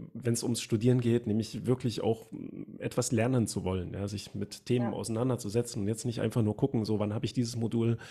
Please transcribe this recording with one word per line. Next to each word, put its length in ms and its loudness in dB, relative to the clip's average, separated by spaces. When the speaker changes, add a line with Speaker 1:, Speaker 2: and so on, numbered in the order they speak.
Speaker 1:
wenn's 300 0
ums 180 0
Studieren 380 4
geht, 260 2
nämlich 400 0
wirklich 360 0
auch, 300 0
mm, 480 -10
etwas 320 -2
lernen 360 4
zu 160 -4
wollen, 300 -2
ja, 140 -2
sich 260 -8
mit 320 -8
Themen 260 2
Speaker 2:
Ja. 20 -4
Speaker 1:
auseinanderzusetzen 880 -2
und 60 0
jetzt 180 -2
nicht 140 -2
einfach 220 2
nur 140 2
gucken, 280 2
so, 160 0
„Wann 140 0
habe 120 -4
ich 80 -4
dieses 220 0
Modul, 420 2